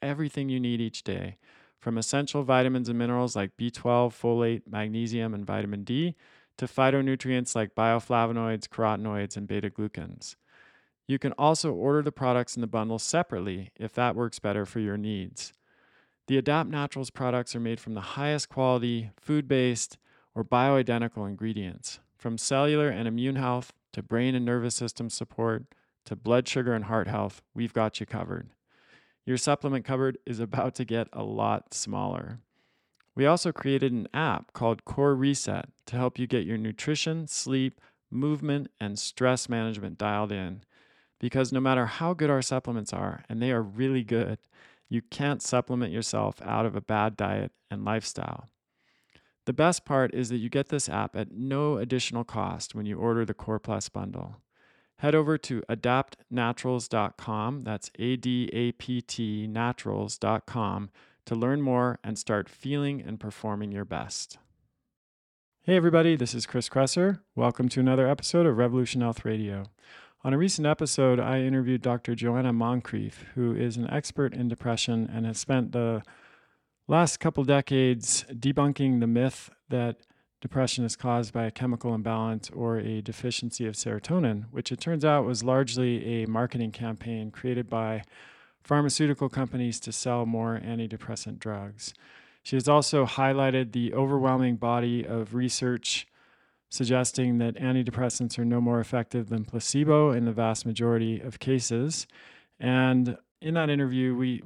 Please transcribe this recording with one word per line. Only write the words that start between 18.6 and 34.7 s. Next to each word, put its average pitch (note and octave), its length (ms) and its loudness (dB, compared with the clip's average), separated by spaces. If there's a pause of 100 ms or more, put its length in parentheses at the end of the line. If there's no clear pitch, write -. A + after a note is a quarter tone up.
food-based, C3 800 0 (340)
or A2+ 120 -4
bioidentical A#2+ 800 2
ingredients. G2+ 720 -6 (200)
From A2+ 200 -4
cellular D3 500 2
and A#2 200 -2
immune B2 260 -2
health, B2 380 -2 (220)
to A2+ 100 -8
brain B2 320 2
and B2 80 0
nervous A#2+ 320 0
system A#2 340 -6
support, A2+ 540 -4 (400)
to - 100 -8
blood B2 320 2
sugar B2 260 0
and G#2+ 120 0
heart G#2+ 240 0
health, G#2 340 -4 (100)
we've A#2 200 -4
got A2 260 0
you G#2+ 80 -6
covered. F2+ 440 -6 (760)
Your B2+ 120 0
supplement C#3 460 0
cupboard C3 400 0
is A#2+ 140 -6
about A#2 380 -2
to B2+ 80 -4
get A2+ 280 -2
a A2+ 120 -8
lot G#2+ 500 -2
smaller. G2 640 -6 (800)
We C3+ 100 4
also E3+ 240 4
created C3+ 400 0
an A#2 240 -2
app D3 380 -2
called A2+ 320 0